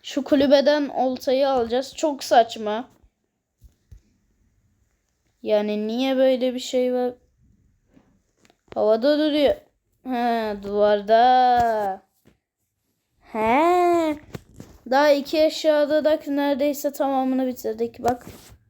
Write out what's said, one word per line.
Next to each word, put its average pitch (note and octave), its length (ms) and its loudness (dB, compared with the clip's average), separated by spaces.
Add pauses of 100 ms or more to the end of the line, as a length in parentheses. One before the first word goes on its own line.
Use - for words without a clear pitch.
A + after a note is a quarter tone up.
Şu - 220 -6
kulübeden C#4+ 640 2
oltayı C4 600 -2
alacağız. B3+ 480 -2
Çok C#4+ 280 -4
saçma. A3+ 640 0 (2500)
Yani G#3+ 440 -2
niye B3+ 300 -2
böyle B3+ 380 2
bir B3+ 40 -8
şey B3+ 360 -2
var? B3 200 -4 (1600)
Havada A3+ 440 2
duruyor. D4 360 2 (500)
He, A#3 580 -4
duvarda. G#3+ 1400 2 (1160)
He. D#4+ 1000 0 (720)
Daha C#4+ 200 4
iki C#4+ 320 2
eşyada D4+ 600 2
da D#4 220 2
neredeyse C#4+ 640 -2
tamamını C4 540 -2
bitirdik. A#3 520 -8
Bak. A#3+ 280 -4 (440)